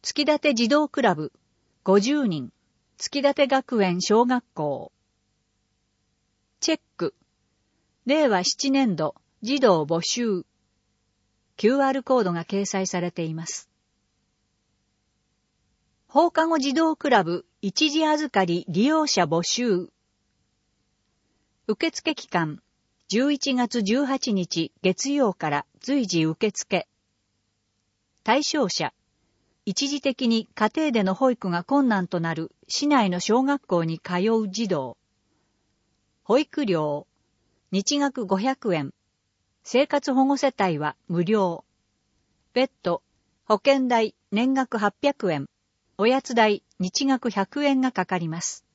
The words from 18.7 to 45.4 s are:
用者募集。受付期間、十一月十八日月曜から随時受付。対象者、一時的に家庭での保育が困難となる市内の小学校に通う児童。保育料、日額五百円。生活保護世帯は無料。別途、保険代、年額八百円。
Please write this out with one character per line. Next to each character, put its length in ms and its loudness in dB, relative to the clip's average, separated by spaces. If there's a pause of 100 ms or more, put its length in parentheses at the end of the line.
用 220 2
者 160 0
募 180 0
集。 480 -2 (1800)
受 220 -2
付 260 -6
期 120 -16
間、 340 -4 (480)
十 240 2
一 220 -4
月 280 -2
十 220 0
八 280 -2
日 380 -2 (100)
月 300 -2
曜 220 2
か 160 -6
ら 160 -2 (160)
随 260 -2
時 160 0
受 280 0
付。 360 -4 (1400)
対 200 2
象 260 -2
者、 240 -4 (720)
一 220 -4
時 140 -4
的 260 -2
に 280 0
家 180 0
庭 180 0
で 120 2
の 100 0
保 180 2
育 180 -4
が 140 -2
困 240 2
難 200 0
と 120 -4
な 140 -2
る 180 -8 (160)
市 200 -4
内 220 4
の 100 -2
小 240 2
学 220 -2
校 180 0
に 160 -4
通 160 -6 (160)
う 180 0
児 180 -4
童。 300 -4 (1300)
保 160 2
育 260 -4
料、 420 -2 (640)
日 280 -2
額 260 -2
五 120 0
百 380 -2
円。 180 -4 (720)
生 240 0
活 260 -2
保 120 4
護 120 0
世 220 0
帯 180 0
は 180 -6 (120)
無 160 0
料。 420 0 (880)
別 180 0 (100)
途、 200 -2 (440)
保 100 4
険 320 2
代、 280 0 (160)
年 220 2
額 240 -2
八 240 0
百 300 0
円。 160 -4 (500)